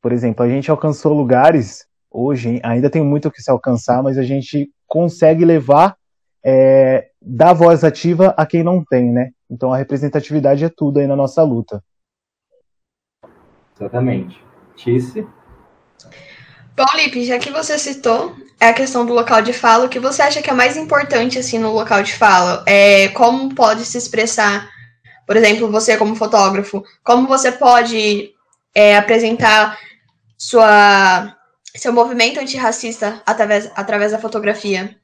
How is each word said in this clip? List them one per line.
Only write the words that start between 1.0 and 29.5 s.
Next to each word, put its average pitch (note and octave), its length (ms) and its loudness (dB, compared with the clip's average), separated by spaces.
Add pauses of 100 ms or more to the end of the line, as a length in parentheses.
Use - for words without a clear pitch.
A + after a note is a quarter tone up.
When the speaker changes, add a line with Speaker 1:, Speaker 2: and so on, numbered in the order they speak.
Speaker 1:
lugares, C3+ 720 0 (240)
hoje A#2+ 540 -6
ainda A#2+ 260 -2
tem D#3 140 -2
muito D3 240 -2
o - 60 -2
que - 100 -20
se - 80 -6
alcançar, B2 500 -2
mas C3+ 160 -4
a C3+ 60 -2
gente C#3 480 -6 (160)
consegue E3 580 0
levar, D#3+ 520 2 (480)
é, C3+ 640 2 (120)
dar D3 320 2
voz E3+ 300 4
ativa E3+ 540 2
a - 100 0
quem E3+ 160 -2
não F3 220 -2
tem, B2 260 0
né? B2 200 -2 (200)
Então B2+ 220 -4
a B2+ 40 -2
representatividade C#3+ 880 -2
é E3 40 -2
tudo C#3+ 320 -4
aí C#3 80 -2
na C#3 80 -2
nossa C#3 260 -2
luta. A#2 400 -4 (1900)
Speaker 2:
Exatamente. B2 640 -6 (360)
Tice? B2+ 500 -4 (1500)
Speaker 3:
Bom, C4 180 0
Lipe, C4+ 300 -4
já B3 160 -4
que C#4 100 -10
você D4+ 260 -6
citou C#4 600 -4 (240)
a A3+ 120 4
questão B3+ 320 -2
do A#3 80 -6
local A#3 300 2
de A#3 100 -4
fala, A#3+ 340 2
o - 20 -4
que B3+ 100 -8
você C4+ 240 -2
acha D4 180 0
que D4 80 -8
é C4+ 60 -2
mais B3+ 220 0
importante, C#4 640 -2
assim, B3 200 -6
no A3 140 -4
local A3 320 0
de G#3 100 -8
fala? F3+ 520 2
É, G3+ 420 6
como C4 440 0
pode A3+ 320 0
se - 140 -10
expressar, A3 720 -4 (580)
por G#3 100 0
exemplo, A3+ 340 2
você G#3 260 0
como G#3+ 180 -2
fotógrafo, G3+ 720 -2 (180)
como B3 240 2
você C4 240 0
pode, A#3 800 0 (420)
é, G#3 240 6
apresentar A3 800 2 (640)